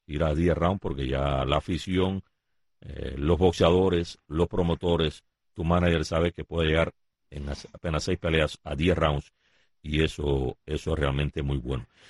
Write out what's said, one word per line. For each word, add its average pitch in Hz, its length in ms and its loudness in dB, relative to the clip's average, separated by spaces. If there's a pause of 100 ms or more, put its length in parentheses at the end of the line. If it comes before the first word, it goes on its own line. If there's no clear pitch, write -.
ir 73 160 -4
a 78 100 2
diez 80 240 2
rounds", 87 240 0
porque 69 280 -4
ya 67 360 0
la 69 120 0
afición, 92 680 -2 (580)
eh, 67 380 -10
los 78 180 2
boxeadores, 87 840 2 (100)
los 82 180 0
promotores, 85 800 0 (300)
tu 90 100 -6
manager 85 400 2
sabe 85 260 0
que 80 140 -10
puede 80 240 0
llegar 80 240 2 (380)
en 71 180 -8
as-, 71 240 -8
apenas 80 320 -4
seis 92 140 -2
peleas 80 440 0
a 73 140 -8
diez 82 200 2
rounds, 76 360 0 (500)
y 76 200 0
eso, 69 640 -2
eso 78 280 -6
es 78 60 0
realmente 71 440 -2
muy 69 160 -2
bueno. 64 280 -6 (240)